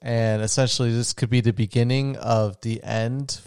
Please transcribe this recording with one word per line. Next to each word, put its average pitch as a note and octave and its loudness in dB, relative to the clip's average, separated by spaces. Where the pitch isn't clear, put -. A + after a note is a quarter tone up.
and A2+ 0
essentially A#2+ 0
this A#2 0
could A2 -4
be B2 4
the A2+ 4
beginning B2 0
of A2 0
the A2+ -6
end A#2+ -4